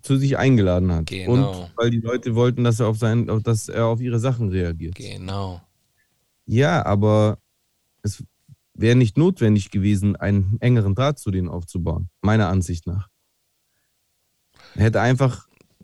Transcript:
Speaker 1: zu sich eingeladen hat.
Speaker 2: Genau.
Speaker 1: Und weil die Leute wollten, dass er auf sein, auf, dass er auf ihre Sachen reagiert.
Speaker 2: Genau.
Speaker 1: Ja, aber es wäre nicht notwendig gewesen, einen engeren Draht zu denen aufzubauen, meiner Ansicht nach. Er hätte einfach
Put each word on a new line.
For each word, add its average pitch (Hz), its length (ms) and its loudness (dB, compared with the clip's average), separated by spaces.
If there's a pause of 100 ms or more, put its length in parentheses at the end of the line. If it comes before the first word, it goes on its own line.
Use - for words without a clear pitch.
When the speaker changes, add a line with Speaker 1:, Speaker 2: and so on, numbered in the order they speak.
Speaker 1:
zu 135 160 0
sich 139 200 0
eingeladen 92 540 4
hat. 82 140 -2
Speaker 2:
Genau. 92 240 -8
Speaker 1:
Und 95 480 0
weil 117 140 0
die 117 80 0
Leute 117 340 -4
wollten, 120 300 2
dass 117 160 2
er 117 80 2
auf 110 100 -2
sein, 113 320 0
auf, 107 140 -2
dass 113 260 -2
er 117 160 -2
auf 113 160 -2
ihre 120 180 -2
Sachen 120 300 -2
reagiert. 85 460 -4
Speaker 2:
Genau. 95 680 -10 (840)
Speaker 1:
Ja, 139 400 0
aber 107 520 2 (640)
es - 220 -8 (500)
wäre 117 220 2
nicht 123 220 2
notwendig 117 520 2
gewesen, 101 460 0
einen 101 440 0
engeren 113 360 2
Draht 139 240 0
zu - 100 -6
denen 92 180 -2
aufzubauen, 85 640 -6 (120)
meiner 104 280 2
Ansicht 87 380 -2
nach. 95 200 -6 (1700)
Er 107 100 2
hätte 107 160 2
einfach 127 460 0 (360)